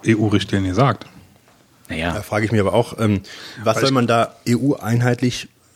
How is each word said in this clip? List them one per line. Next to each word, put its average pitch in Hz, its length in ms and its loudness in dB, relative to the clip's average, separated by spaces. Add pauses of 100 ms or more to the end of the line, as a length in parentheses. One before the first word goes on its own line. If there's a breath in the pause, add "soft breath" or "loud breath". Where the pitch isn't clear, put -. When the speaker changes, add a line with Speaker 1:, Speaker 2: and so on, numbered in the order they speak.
Speaker 1:
E-U-Richtlinie 101 680 0
sagt. 123 320 0 (840)
Speaker 2:
Naja. 82 240 -4
Speaker 3:
Da - 80 -6
frage 107 240 -2
ich 104 60 -4
mich 107 100 4
aber 95 120 0
auch, - 260 0
ähm, 104 220 2 (420 loud breath)
was 110 140 2
Speaker 1:
Weil 110 40 0
Speaker 3:
soll 131 80 2
Speaker 1:
ich 135 60 0
Speaker 3:
man 120 100 2
da 117 300 0 (100)
E 120 80 2
U 123 220 0
einheitlich, 120 760 0 (260)